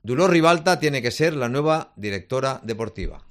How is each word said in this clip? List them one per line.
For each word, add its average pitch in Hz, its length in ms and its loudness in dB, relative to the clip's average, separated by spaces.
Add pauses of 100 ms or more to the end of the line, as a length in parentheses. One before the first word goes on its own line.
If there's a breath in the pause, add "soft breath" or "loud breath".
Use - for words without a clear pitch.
Dolors 147 300 2
Ribalta 170 480 4
tiene 139 240 -2
que 120 80 0
ser 156 240 0
la 123 140 -2
nueva 151 460 -2
directora 104 680 -4
deportiva. 104 680 -8